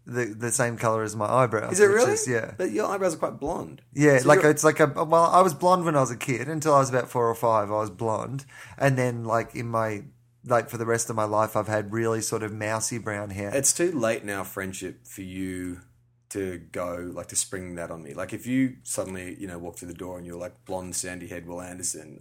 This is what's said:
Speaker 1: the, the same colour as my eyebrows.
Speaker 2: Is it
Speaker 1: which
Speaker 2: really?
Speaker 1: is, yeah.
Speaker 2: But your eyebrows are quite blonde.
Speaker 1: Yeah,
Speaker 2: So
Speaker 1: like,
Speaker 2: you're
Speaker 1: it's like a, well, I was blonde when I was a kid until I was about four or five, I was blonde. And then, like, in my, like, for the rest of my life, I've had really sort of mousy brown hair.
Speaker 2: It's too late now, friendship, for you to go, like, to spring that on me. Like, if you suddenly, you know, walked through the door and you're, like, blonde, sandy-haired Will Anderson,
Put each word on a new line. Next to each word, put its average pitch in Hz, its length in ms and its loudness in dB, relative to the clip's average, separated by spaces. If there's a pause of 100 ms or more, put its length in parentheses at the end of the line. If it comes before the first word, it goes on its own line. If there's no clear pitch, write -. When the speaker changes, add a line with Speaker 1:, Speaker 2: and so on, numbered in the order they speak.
Speaker 1:
the, 120 200 -2
the 110 260 -4
same 117 240 0
colour 110 260 2
as 107 140 -4
my 107 120 -2
eyebrows. 117 440 2
Speaker 2:
Is 185 80 4
it 208 80 10
Speaker 1:
which 202 80 4
Speaker 2:
really? 247 160 4
Speaker 1:
is, - 160 -2
yeah. 117 280 -2
Speaker 2:
But 185 140 -2
your 214 160 -2
eyebrows 185 280 -2
are 147 40 -12
quite 151 220 -4
blonde. 156 420 -8 (100)
Speaker 1:
Yeah, 139 260 8
Speaker 2:
So 123 100 2
Speaker 1:
like, 180 140 8
Speaker 2:
you're 151 100 8
Speaker 1:
it's 147 100 0
like 156 160 6
a, 156 80 8
well, 160 380 4
I 170 180 6
was 185 120 2
blonde 180 300 4
when 160 120 2
I 139 40 4
was 123 120 2
a 120 40 -8
kid 120 320 -2
until 156 260 2
I 139 40 10
was 131 120 4
about 123 200 0
four 120 180 2
or 113 60 2
five, 110 380 2
I - 20 -2
was 107 160 -2
blonde. 117 540 -4 (340)
And 135 180 4
then, 123 280 0
like, 113 320 0
in 123 120 -6
my, 110 360 -2 (420)
like, 117 240 2
for 117 80 -8
the 113 80 -4
rest 117 240 0
of 113 60 -6
my 110 80 0
life, 107 320 0
I've 107 120 -2
had 107 240 -2
really 113 300 0
sort 113 200 -4
of 107 120 -6
mousy 110 440 -4
brown 104 320 -6
hair. 101 220 -6
Speaker 2:
It's 135 220 0
too 175 180 0
late 113 320 -2
now, 98 200 -6
friendship, 95 640 -10
for - 160 -16
you 92 580 -8 (500)
to 92 280 -4 (140)
go, 87 420 -6
like, 87 140 -10
to - 80 -8
spring 92 380 -6
that 85 160 -8
on 82 120 -12
me. 71 120 -16
Like, 92 180 -10
if 107 140 -10
you 127 360 0
suddenly, 92 560 -8
you 98 80 -12
know, 87 120 -10
walked 85 220 -12
through 87 80 -14
the 85 60 -12
door 90 220 -12
and 87 100 -14
you're, 87 120 -12
like, 87 260 -12
blonde, 92 320 -8
sandy-haired 90 500 -8
Will 87 140 -10
Anderson, 87 600 -10